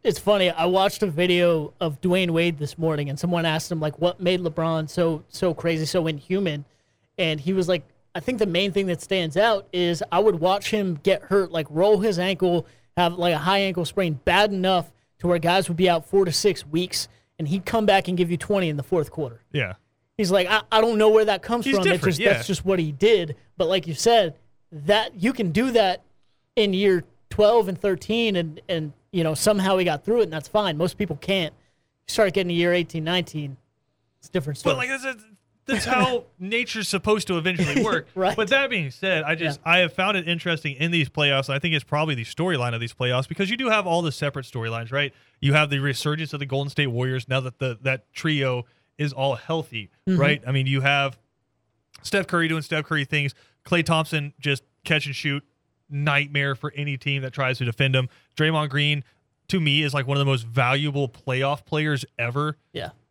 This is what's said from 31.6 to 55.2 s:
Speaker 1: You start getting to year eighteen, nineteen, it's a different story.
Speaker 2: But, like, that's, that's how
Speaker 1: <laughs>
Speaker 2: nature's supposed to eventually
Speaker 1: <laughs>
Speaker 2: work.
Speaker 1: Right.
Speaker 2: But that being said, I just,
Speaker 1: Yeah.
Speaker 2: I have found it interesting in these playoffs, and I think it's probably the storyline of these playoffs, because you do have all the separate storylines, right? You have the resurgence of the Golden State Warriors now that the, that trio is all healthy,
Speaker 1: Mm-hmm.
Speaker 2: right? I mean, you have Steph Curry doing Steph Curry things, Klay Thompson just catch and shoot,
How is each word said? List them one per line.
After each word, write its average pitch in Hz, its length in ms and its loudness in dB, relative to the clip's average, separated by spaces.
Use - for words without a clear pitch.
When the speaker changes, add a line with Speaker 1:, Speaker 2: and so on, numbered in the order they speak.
Speaker 1:
You - 40 -8
start 202 220 2
getting 185 140 0
to 175 60 -2
year 175 200 2
eighteen, 165 300 -2
nineteen, 156 520 -4
it's - 100 -20
a - 40 -20
different 147 260 -4
story. - 160 0
Speaker 2:
But, 262 40 -6
like, 247 100 -4
that's, 247 220 -8
that's 240 180 0
how 254 480 0
Speaker 1:
<laughs> - 60 -20
Speaker 2:
nature's 220 500 -4
supposed 208 380 0
to 180 100 -2
eventually 170 480 0
Speaker 1:
<laughs> - 0 -
Speaker 2:
work. 190 300 -2
Speaker 1:
Right. 185 220 0
Speaker 2:
But 220 120 0
that 269 220 2
being 170 200 -2
said, 180 340 -2
I 156 100 0
just, 160 320 -4
Speaker 1:
Yeah. 165 60 2
Speaker 2:
I 180 80 6
have 175 120 2
found 196 240 0
it 170 100 -4
interesting 165 500 -4
in 165 160 -2
these 160 180 0
playoffs, 139 380 0
and 139 80 -2
I - 20 -2
think 160 160 -2
it's 143 100 -2
probably 151 300 -2
the 117 100 -6
storyline 135 500 -2
of 113 60 -6
these 117 140 -8
playoffs, 123 340 -2
because 190 220 -4
you 233 80 -6
do 254 100 -2
have 208 180 0
all 170 140 0
the 160 120 -2
separate 139 340 -6
storylines, 113 460 -8
right? 139 200 -2
You 139 100 4
have 151 160 4
the 139 120 -2
resurgence 147 520 -4
of 151 80 -8
the 143 60 -8
Golden 139 240 -4
State 143 160 0
Warriors 127 420 -4
now 131 120 0
that 127 180 -10
the, 123 240 -6
that 131 320 -4
trio 135 500 -2
is 147 160 -4
all 135 220 -2
healthy, 151 560 -8
Speaker 1:
Mm-hmm. 185 120 4
Speaker 2:
right? 147 260 2
I 127 60 -2
mean, 135 160 0
you 135 140 0
have 139 360 0
Steph 196 260 -2
Curry 170 200 0
doing 160 140 -2
Steph 156 220 -4
Curry 151 200 -2
things, 143 300 -2
Klay 170 200 0
Thompson 160 540 -2
just 139 240 -2
catch 151 220 -2
and 139 100 -8
shoot, 143 260 -4